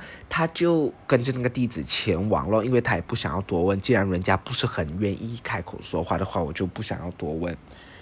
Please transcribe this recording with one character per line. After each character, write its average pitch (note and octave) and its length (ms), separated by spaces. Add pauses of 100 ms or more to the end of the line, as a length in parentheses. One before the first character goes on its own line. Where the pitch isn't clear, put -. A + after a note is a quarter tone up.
(300)
他 D#3+ 180
就 E3 420 (160)
跟 B2 160
着 C3 100
那 B2+ 80
个 B2 100
地 B2 160
址 E2 180
前 F#2 460
往 D#2 180
咯， G#2+ 160
因 B2+ 80
为 B2 80
他 A#2 140
也 D#2+ 80
不 - 120
想 - 200
要 F#2+ 80
多 F2 200
问， F#2+ 160
既 A2+ 140
然 G2+ 160
人 F2+ 140
家 F#2+ 160
不 - 160
是 - 120
很 E2 320
愿 G2+ 140
意 A#2 300
开 - 180
口 - 220
说 E2 200
话 - 140
的 F#2+ 80
话， - 160
我 D2+ 100
就 F#2 160
不 F2+ 160
想 G2+ 180
要 E2+ 100
多 E2 200
问。 E2 240 (480)